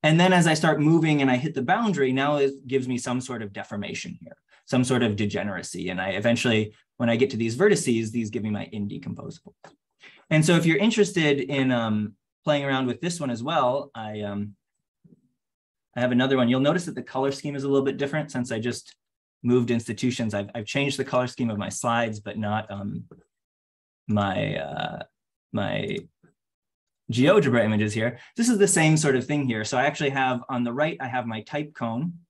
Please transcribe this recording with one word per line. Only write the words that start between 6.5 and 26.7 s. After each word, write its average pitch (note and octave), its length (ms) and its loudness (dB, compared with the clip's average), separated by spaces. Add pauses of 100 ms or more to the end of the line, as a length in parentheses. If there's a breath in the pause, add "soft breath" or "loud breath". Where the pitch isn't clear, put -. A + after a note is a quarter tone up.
when A#2+ 120 2
I A#2 60 2
get C3 140 2
to - 60 -6
these A2+ 200 -2
vertices, B2 560 2
these A2 180 -4
give G#2+ 140 -6
me G#2+ 60 -2
my G2 220 -6
indecomposables. - 840 -10 (760 loud breath)
And D#3 160 4
so F3 80 6
if E3 100 4
you're E3 120 4
interested F#3 640 2
in, C3 320 0
um, G#2+ 420 0 (300)
playing D3 200 2
around C3 220 -2
with B2 140 -4
this F3 180 -4
one C#3 120 -4
as A#2 120 -6
well, C3+ 540 0
I, G#2+ 240 -8
um, G#2 340 -6 (1400)
I A#2+ 60 -2
have B2 100 2
another B2+ 240 4
one. B2 120 4
You'll C3 120 2
notice E3 240 2
that C3+ 100 -8
the A#2+ 80 -8
color C#3 300 -2
scheme C#3+ 240 -8
is C3+ 80 -8
a C#3+ 40 -2
little C#3 160 2
bit C#3 120 -2
different D3 340 -4
since B2 220 -4
I A2 80 -4
just - 340 -6 (480)
moved A#2+ 300 2
institutions. A#2 640 -2
I've, G2+ 200 -4
I've G#2 120 -8
changed C#3 340 -2
the C3 40 0
color B2+ 220 0
scheme B2 240 -4
of G#2 80 -4
my G2 100 -4
slides, A2+ 520 -2
but G2+ 180 -10
not, G#2+ 320 -4
um, G2+ 360 -10 (1000)
my, G2+ 480 0
uh, - 480 -8 (500)
my G2+ 460 -4 (1120)